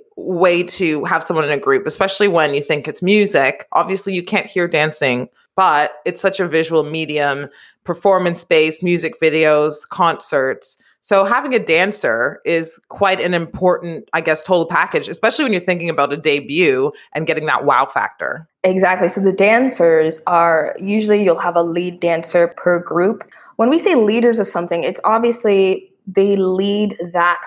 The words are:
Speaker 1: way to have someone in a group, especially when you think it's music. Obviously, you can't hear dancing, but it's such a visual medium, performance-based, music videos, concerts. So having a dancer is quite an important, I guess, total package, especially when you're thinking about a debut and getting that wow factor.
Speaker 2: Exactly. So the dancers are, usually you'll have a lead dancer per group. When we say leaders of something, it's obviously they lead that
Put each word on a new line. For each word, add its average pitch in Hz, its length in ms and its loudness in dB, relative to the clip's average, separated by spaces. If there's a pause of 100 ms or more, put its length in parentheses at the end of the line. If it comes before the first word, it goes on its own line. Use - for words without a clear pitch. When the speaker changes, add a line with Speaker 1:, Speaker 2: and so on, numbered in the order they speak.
(160)
Speaker 1:
way 175 480 2
to 160 400 -2
have 160 200 -2
someone 160 200 -2
in 143 60 -2
a 143 80 0
group, 135 280 0
especially 190 420 0
when 156 260 2
you 139 80 -2
think 147 240 -4
it's - 160 -10
music. 185 720 2
Obviously, 190 420 -2
you 175 100 -4
can't 190 220 -4
hear 175 220 -2
dancing, 147 600 0 (280)
but 151 360 2 (120)
it's 175 160 -6
such 190 180 -2
a 185 80 -2
visual 160 380 0
medium, 147 640 -4 (360)
performance-based, 170 1000 0
music 175 380 -2
videos, 151 680 2
concerts. 143 880 -2 (240)
So 196 240 2
having 254 300 -2
a 220 60 2
dancer 160 840 0
is 160 440 -4
quite 190 320 0
an 180 120 -2
important, 170 800 -2
I 165 80 -2
guess, 160 220 -2
total 175 240 0
package, 170 420 -2
especially 226 360 0
when 240 80 0
you're 180 100 -2
thinking 170 260 -2
about 139 240 0
a 143 40 -6
debut 143 760 0 (220)
and 156 160 -4
getting 156 180 -2
that 139 180 0
wow 135 220 4
factor. 101 600 -6 (160)
Speaker 2:
Exactly. 185 440 2
So 190 120 -4
the 190 120 2
dancers 190 920 2
are, 170 540 2
usually 208 420 2
you'll 170 160 2
have 175 160 -4
a 170 80 4
lead 175 380 -4
dancer 170 480 0
per 175 320 0
group. 180 420 -2 (320)
When 233 160 2
we 320 80 2
say 339 160 2
leaders 226 460 2
of 190 80 -2
something, 170 340 -4
it's - 220 -4
obviously 208 880 0 (160)
they 196 280 2
lead 196 600 -2 (160)
that 175 340 0